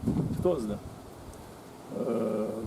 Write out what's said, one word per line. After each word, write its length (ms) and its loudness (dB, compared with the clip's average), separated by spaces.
хто 200 6
знає. 200 0
Е, 460 2